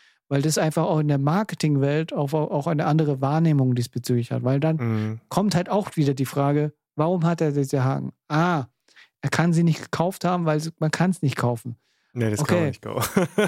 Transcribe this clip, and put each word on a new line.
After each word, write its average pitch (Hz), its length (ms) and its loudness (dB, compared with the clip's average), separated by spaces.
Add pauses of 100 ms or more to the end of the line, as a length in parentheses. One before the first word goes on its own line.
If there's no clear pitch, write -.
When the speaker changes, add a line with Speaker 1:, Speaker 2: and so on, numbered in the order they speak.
(300)
Speaker 1:
weil 139 120 2
das 156 160 0
einfach 160 280 0
auch 156 140 2
in 151 100 0
der 143 80 2
Marketingwelt 151 960 0
auch, 143 200 -2
auch 151 340 -2
eine 165 180 0
andere 147 340 2
Wahrnehmung 139 560 2
diesbezüglich 120 560 -2
hat, 120 140 -4
weil 135 160 2
dann 160 160 0
Speaker 2:
Mhm. 110 420 -2 (100)
Speaker 1:
kommt 196 260 0
halt 180 140 0
auch 208 280 -2
wieder 143 160 2
die 131 120 -4
Frage, 143 480 0 (220)
warum 165 300 0
hat 170 160 0
er 156 100 2
diese 139 320 0
Haken? 135 280 -2 (180)
Ah, 156 380 0 (540)
er 143 80 -4
kann 170 220 2
sie 170 120 4
nicht 165 180 2
gekauft - 420 -4
haben, 175 220 0
weil 156 160 2
sie, 160 80 -6 (100)
man 156 120 0
kann's 175 300 0
nicht 135 140 0
kaufen. 120 400 -2 (380)
Speaker 2:
Nee, 117 160 0
das 104 100 0
Speaker 1:
Okay. 147 100 -2
Speaker 2:
kann 175 100 4
man 160 80 0
nicht - 140 -8
kaufen. 139 460 -2 (200)